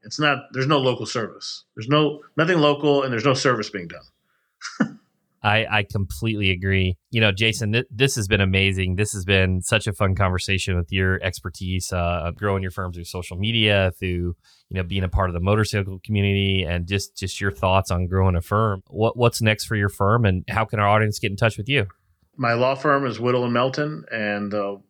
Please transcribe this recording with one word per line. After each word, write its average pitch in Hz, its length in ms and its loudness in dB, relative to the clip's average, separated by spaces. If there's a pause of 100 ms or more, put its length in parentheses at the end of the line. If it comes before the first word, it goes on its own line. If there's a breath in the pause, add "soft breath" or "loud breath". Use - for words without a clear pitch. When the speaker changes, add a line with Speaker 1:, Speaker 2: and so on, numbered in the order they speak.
Speaker 1:
It's 110 180 -12
not, 139 320 0
there's 131 140 -4
no 147 120 2
local 123 280 0
service. - 580 -8 (100)
There's 117 140 -10
no, 147 320 2 (160 loud breath)
nothing 170 220 2
local, 147 440 4
and 135 80 -2
there's 110 140 -2
no 135 100 4
service 123 360 0
being 87 180 -8
done. - 1120 -10
<laughs> - 400 -20
Speaker 2:
I, 107 280 2
I 107 120 2
completely 104 680 -2
agree. 92 460 2 (140)
You 113 100 0
know, 107 100 4
Jason, 107 420 0
th-, 120 180 0
this 131 260 0
has 101 120 -2
been 104 120 4
amazing. 95 560 2
This 101 160 0
has 90 140 -6
been 92 340 4
such - 260 0
a 107 60 -2
fun 95 220 0
conversation 92 600 0
with 85 140 -2
your 95 320 2
expertise, 92 680 -6
uh, 87 320 -2
of 85 120 -6
growing 98 260 -2
your 92 80 -6
firm 90 220 -8
through 87 120 -12
social 90 320 -10
media, 104 600 2
through, 87 380 -2 (320 soft breath)
you 92 80 -8
know, 92 60 -2
being 92 220 -2
a 90 40 -2
part 92 220 0
of 85 40 -8
the 85 60 -2
motorcycle 98 640 0
community, 98 580 2
and 87 240 -2
just, 98 300 -4
just - 240 -8
your 98 120 0
thoughts 95 380 2
on 90 160 0
growing 92 300 2
a 85 60 0
firm. 104 460 -2
What, 110 280 -2
what's 117 240 2
next 107 240 2
for 113 120 -4
your 101 140 2
firm, 110 360 2
and 92 220 2
how 110 180 0
can 107 120 -4
our 104 100 2
audience 107 300 2
get 107 120 -4
in 98 60 -6
touch 113 200 2
with 107 120 -8
you? 131 180 2 (500)
Speaker 1:
My 120 180 0
law 127 200 2
firm 139 320 0
is 110 140 -4
Whittle 123 240 2
and 120 80 -2
Melton, 147 580 -2
and 104 400 -4
the 101 400 -4